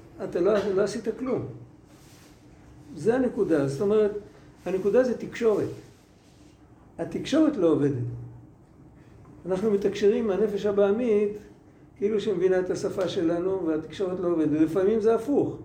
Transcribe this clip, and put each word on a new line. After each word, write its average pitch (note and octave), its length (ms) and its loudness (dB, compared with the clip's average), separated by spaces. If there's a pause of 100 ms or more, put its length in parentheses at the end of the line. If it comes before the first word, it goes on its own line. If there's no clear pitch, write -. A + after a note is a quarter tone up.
(240)
אתה F#3 160 -6
לא, F#3+ 140 2 (220)
לא F#3+ 60 2
עשית G#3+ 260 -4 (120)
כלום. B3+ 260 -4 (1500)
זה F#3 200 0
הנקודה. E3 520 0
זאת C#3 140 -6
אומרת, G#3 300 2 (540)
הנקודה G3 380 2
זה A#3 140 0
תקשורת. G#3 520 -2 (1300)
התקשורת C4 580 0
לא E3+ 100 2
עובדת. C3+ 360 2 (1400)
אנחנו F#3+ 260 0
מתקשרים G3+ 540 2
עם G3+ 60 0
הנפש G3 340 0
הבעמית, G#3 720 2 (640)
כאילו G#3 200 0
שמבינה F#3 400 2
את F3+ 100 -2
השפה F#3 380 -2
שלנו, F3 600 0
והתקשורת F3 520 -4
לא F3 80 -2
עובדת. D#3+ 240 2
ולפעמים F#3 500 2
זה A3+ 140 4
הפוך. A3 500 0